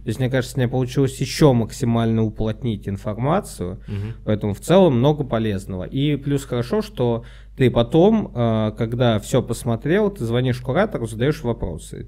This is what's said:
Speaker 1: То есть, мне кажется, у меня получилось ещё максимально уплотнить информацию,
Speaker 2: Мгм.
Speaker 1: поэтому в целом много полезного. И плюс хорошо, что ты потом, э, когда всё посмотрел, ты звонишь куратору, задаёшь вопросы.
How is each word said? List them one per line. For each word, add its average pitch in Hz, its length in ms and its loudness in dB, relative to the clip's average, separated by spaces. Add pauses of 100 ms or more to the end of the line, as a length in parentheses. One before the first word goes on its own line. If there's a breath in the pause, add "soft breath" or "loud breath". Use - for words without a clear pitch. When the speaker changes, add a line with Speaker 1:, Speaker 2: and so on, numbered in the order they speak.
Speaker 1:
То - 40 -6
есть, 110 120 -4
мне 127 100 0
кажется, 127 260 -2
у 135 40 0
меня 120 100 2
получилось 131 500 -2
ещё 139 320 4
максимально 113 720 0
уплотнить 107 640 -4
информацию, 107 960 -4
Speaker 2:
Мгм. 104 280 -8 (100)
Speaker 1:
поэтому 104 300 0
в - 60 -10
целом 170 380 6
много 143 260 2
полезного. 101 600 -2
И 143 320 0
плюс 139 280 -2
хорошо, 127 380 -2
что 120 420 -2 (320 loud breath)
ты 127 140 4
потом, 165 640 4
э, 110 440 0
когда 117 400 2
всё 123 240 2
посмотрел, 123 680 0
ты 120 140 -8
звонишь 123 360 0
куратору, 143 460 -2
задаёшь 117 360 -2
вопросы. - 640 -6